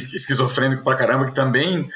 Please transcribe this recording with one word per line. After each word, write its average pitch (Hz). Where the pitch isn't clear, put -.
esquizofrênico 131
pra 131
caramba, 131
que 127
também, 139